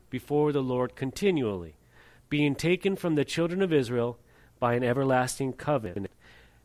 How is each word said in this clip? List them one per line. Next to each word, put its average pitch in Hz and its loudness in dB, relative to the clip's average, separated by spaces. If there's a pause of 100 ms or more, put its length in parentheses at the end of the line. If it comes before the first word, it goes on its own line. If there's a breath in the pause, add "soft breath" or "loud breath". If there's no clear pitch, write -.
before 147 0
the 139 0
Lord 127 -2
continually, 123 -2 (540 soft breath)
being 147 2
taken 185 0
from 170 0
the 139 2
children 170 -2
of 180 0
Israel 120 0 (440 soft breath)
by 120 2
an 123 0
everlasting 127 0
covenant. 101 -4 (560 soft breath)